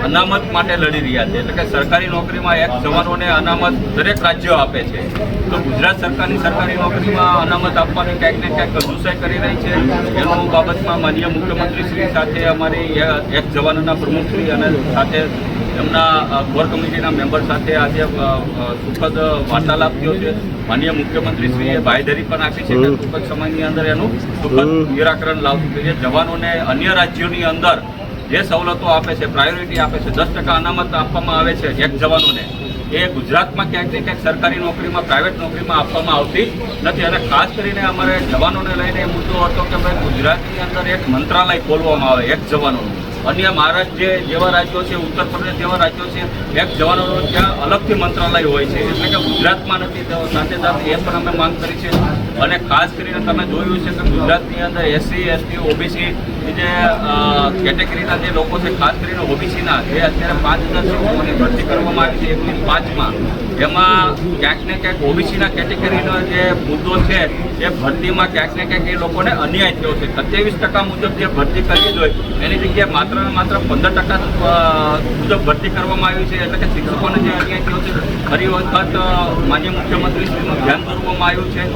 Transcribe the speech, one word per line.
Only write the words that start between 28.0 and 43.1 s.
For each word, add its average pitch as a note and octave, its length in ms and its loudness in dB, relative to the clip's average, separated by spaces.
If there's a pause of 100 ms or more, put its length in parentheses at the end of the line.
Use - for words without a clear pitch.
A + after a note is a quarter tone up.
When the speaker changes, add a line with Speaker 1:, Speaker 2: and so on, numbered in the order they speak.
Speaker 1:
જે F3 120 2
સવલતો F3 440 -2
આપે D#3+ 280 2
છે, D3 120 -2
પ્રાયોરિટી E3 520 0
આપે D3+ 200 0
છે, - 120 -4
દસ D#3+ 160 2 (100)
ટકા F3 160 0
અનામત F3 420 0
આપવામાં D#3+ 440 -2
આવે D#3+ 160 2
છે C#3+ 280 -2
એક C#3+ 160 0
જવાનોને, D#3+ 420 2 (560)
એ F3+ 160 0
ગુજરાતમાં F3 580 0
ક્યાંક F3+ 220 -4
ને - 80 -4
ક્યાંક - 220 -4
સરકારી E3+ 340 0
નોકરીમાં, E3+ 500 -2
પ્રાઇવેટ E3 340 0
નોકરીમાં D#3+ 380 -2
આપવામાં E3 360 0
આવતી F3+ 460 0 (220)
નથી. E3+ 200 0
અને E3+ 160 0
ખાસ E3 380 2
કરીને G3+ 240 -2
અમારે C4 380 0
જવાનોને - 560 0
લઈને - 260 0
એ - 40 -2
મુદ્દો - 400 0
હતો - 180 2
કે - 140 0
ભાઈ - 180 2
ગુજરાતની C#3+ 640 0
અંદર - 300 -2
એક F#3 180 -2
મંત્રાલય F3 500 2
ખોલવામાં D3+ 520 2
આવે B2 140 4
એક D3 260 0
જવાનોનું. B2+ 500 0 (240)